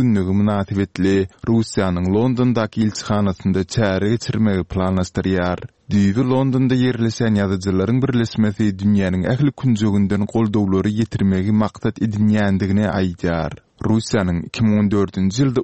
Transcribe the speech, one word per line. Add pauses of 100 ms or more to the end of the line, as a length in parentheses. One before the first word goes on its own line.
günnügi
münasibetli (320)
Russiýanyň
Londondaky
elçixanasynda
çäre
geçirmegi
planlaşdyrýar. (320)
Düýbi
Londonda
ýerleşen
ýazyjylaryň
birleşmesi
dünýäniň
ähli
künjegünden
goldawlary
ýetirmegi
maksat
edinýändigini (140)
aýdýar. (200)
Russiýanyň
iki
müň
on
dördünji
ýylda